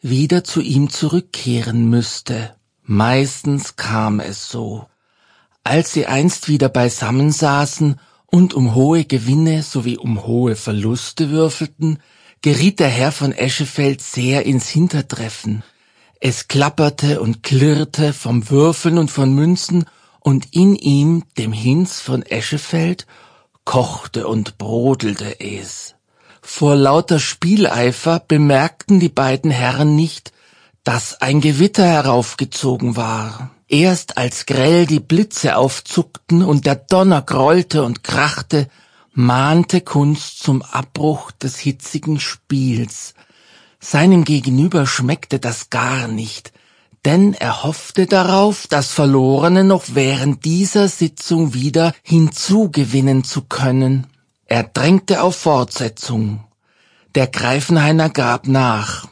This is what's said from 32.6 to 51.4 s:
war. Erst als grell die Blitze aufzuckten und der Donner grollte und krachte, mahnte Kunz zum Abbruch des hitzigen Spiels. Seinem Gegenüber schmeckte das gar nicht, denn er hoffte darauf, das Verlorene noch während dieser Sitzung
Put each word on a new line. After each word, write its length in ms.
war. 560
Erst 500
als 300
grell 400
die 140
Blitze 560
aufzuckten 880
und 220
der 100
Donner 460
grollte 600
und 220
krachte, 640
mahnte 680
Kunz 560
zum 260
Abbruch 720
des 260
hitzigen 640
Spiels. 920
Seinem 440
Gegenüber 600
schmeckte 540
das 300
gar 360
nicht, 460
denn 300
er 300
hoffte 420
darauf, 600
das 240
Verlorene 720
noch 200
während 500
dieser 420
Sitzung 680